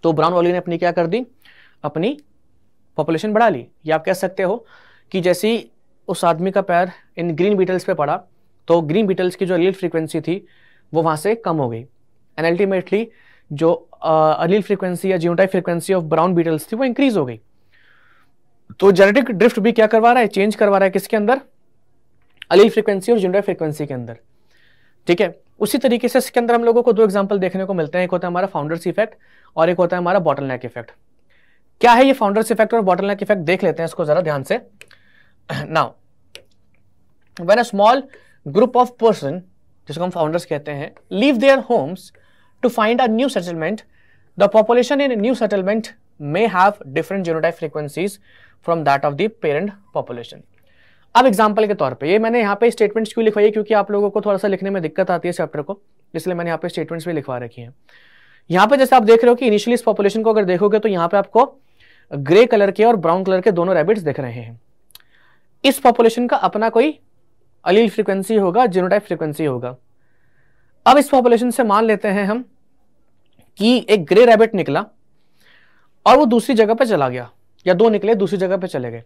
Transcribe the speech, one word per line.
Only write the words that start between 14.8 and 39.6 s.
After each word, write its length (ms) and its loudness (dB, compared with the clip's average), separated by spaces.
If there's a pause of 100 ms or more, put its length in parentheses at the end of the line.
या 120 0
genotype 340 0
frequency 500 -2
of 80 -10
brown 260 0
beetles 380 -2
थी 40 -8
वो 80 -2
इंक्रीज 320 0
हो 80 0
गई। 160 -12 (1400)
तो 120 6
जेनेटिक 320 4
ड्रिफ्ट 340 2
भी 140 2
क्या 140 4
करवा 260 4
रहा 80 4
है, 60 2
चेंज 280 -2
करवा 240 2
रहा 60 2
है 60 2
किसके 260 -4
अंदर, 240 0 (1120)
एलील 180 8
फ्रीक्वेंसी 420 -2
और 60 2
genotype 260 0
फ्रीक्वेंसी 420 -6
के 80 -10
अंदर। 220 -12 (880)
ठीक 140 0
है, 200 -2 (200)
उसी 180 -2
तरीके 300 0
से 100 2
इसके 220 -2
अंदर 140 0
हम 100 0
लोगों 180 2
को 100 4
दो 120 4
एग्जांपल 340 0
देखने 260 -4
को 100 -6
मिलते 240 -4
हैं, 60 0
एक 60 -6
होता 180 -4
है 20 -6
हमारा 160 -2
फाउंडर्स 400 -6
इफेक्ट 280 -2 (420)
और 140 2
एक 60 -2
होता 200 0
है 20 -4
हमारा 200 0
बॉटलनेक 460 -4
इफेक्ट। 260 -14 (920)
क्या 120 8
है 120 8
ये 80 4
फाउंडर्स 400 0
इफेक्ट 220 0
और 60 2
बॉटलनेक 420 -2
इफेक्ट, 200 -2
देख 220 -2
लेते 180 -2
हैं 60 -4
इसको 160 -6
जरा 160 2
ध्यान 220 -4
से। 180 -4 (920)
<clears throat> 0 -
Now, 360 -4 (1500)
when 160 4
a 80 0
small 380 2 (460)
group 240 2
of 140 2 (160)
person, 300 0 (560)